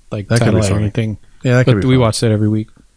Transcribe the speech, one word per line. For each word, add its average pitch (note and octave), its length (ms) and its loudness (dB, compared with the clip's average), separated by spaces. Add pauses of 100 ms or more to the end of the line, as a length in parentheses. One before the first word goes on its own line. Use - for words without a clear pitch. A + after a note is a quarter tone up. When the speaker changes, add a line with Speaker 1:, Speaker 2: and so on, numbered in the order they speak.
(120)
Speaker 1:
like, G#2 180 -8
Speaker 2:
That A2+ 100 0
could A#2 60 2
be A#2 160 2
Speaker 1:
satellite G#2 40 0
or G2 100 -2
Speaker 2:
funny. G#2 80 -2
Speaker 1:
anything. A2 340 -4 (260)
Speaker 2:
Yeah, B2 140 2
that B2+ 80 2
could B2 100 2
Speaker 1:
But G2 60 0
Speaker 2:
be C3 60 0
Speaker 1:
we C3 80 2
Speaker 2:
funny. - 80 4
Speaker 1:
watch A2 180 0
that A2+ 100 2
every G#2+ 160 0
week. G#2+ 200 -2 (300)